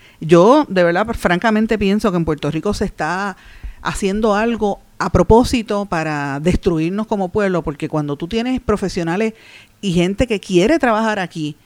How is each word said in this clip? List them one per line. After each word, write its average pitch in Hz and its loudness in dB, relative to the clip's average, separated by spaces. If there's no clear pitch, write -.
Yo, 185 6
de 185 2
verdad, 175 2
francamente 214 0
pienso 208 0
que 180 0
en 175 0
Puerto 151 -2
Rico 160 -2
se 214 -4
está 185 -6
haciendo 208 0
algo 214 -2
a 180 -2
propósito 208 2
para 151 -4
destruirnos 175 -2
como 196 -2
pueblo, 190 -2
porque 151 -6
cuando 147 -2
tú 170 -8
tienes 233 -4
profesionales 190 -4
y 196 -4
gente 180 0
que 214 -2
quiere 196 2
trabajar 220 0
aquí, 156 -8